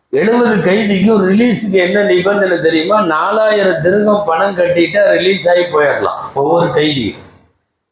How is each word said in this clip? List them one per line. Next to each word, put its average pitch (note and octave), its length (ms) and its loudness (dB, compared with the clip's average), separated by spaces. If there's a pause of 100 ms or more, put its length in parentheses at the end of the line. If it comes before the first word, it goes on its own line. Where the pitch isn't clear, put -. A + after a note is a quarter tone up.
(120)
எழுபது G#3+ 500 0
கைதிக்கும் G3 680 0
ரிலீஸுக்கு G#3+ 420 0
என்ன F#3+ 320 0
நிபந்தனை F3+ 580 0
தெரியுமா? E3 400 0
நாலாயிரம் F#3+ 840 0
திருகம் G#3 420 2
பணம் F3+ 320 -2
கட்டிட்டா F3 540 0
ரிலீஸ் F3 380 0
ஆகி F3 120 4
போயிடலாம் C3+ 720 -2
ஒவ்வொரு D#3+ 380 0
கைதியும். C#3 480 -2 (720)